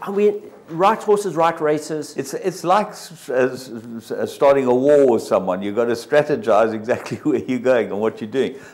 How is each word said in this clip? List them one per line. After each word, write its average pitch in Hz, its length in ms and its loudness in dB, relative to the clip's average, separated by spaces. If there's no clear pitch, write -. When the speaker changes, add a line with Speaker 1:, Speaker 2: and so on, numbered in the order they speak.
Speaker 1:
I've, 202 120 -8
we, 208 280 0
right 196 320 2
horses, 202 340 0
right 165 240 2
races. 151 580 -4
Speaker 2:
It's, 135 160 -8
it's 180 300 -6
like 185 260 2
s-, - 400 -18
s-, 127 400 0
s-, 117 420 -14
s-, 107 220 -4
starting 139 320 4
a 123 100 4
war 139 360 6
with 110 120 2
someone. 95 380 0
You've 101 140 -6
got 117 100 2
to 117 80 0
strategize 113 800 2
exactly 113 440 -4
<laughs> - 60 -16
where - 200 0
you're 127 160 -4
going 117 320 2
and 98 80 -6
what 110 220 -2
you're 113 80 -10
doing. 117 260 -2